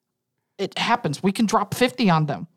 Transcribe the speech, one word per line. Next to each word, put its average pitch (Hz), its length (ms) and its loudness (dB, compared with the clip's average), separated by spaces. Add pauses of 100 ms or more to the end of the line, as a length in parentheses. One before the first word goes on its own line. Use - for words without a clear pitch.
(580)
It - 200 -6
happens. 175 440 -2
We 190 120 0
can 233 140 0
drop 202 260 0
fifty 247 360 2
on 156 180 2
them 117 300 -8